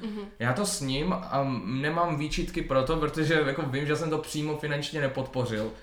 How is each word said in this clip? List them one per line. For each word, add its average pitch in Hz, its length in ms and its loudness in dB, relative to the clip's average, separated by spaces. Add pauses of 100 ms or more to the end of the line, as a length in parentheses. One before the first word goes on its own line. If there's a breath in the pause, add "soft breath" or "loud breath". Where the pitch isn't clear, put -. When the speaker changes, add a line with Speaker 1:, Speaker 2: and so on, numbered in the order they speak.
Speaker 1:
Mhm. 214 180 -6 (180)
Speaker 2:
já 120 140 2
to - 120 0
sním 139 480 0
a 139 280 -2
m-, 127 400 -2
nemám 160 360 2
výčitky 151 440 -2
pro 135 220 4
to, 160 140 2
protože 151 500 4
jako 135 140 0
vím, 139 240 0
že 151 100 2
jsem 156 140 0
to 156 80 2
přímo 151 400 -2
finančně 147 440 -2
nepodpořil. 113 720 0 (100)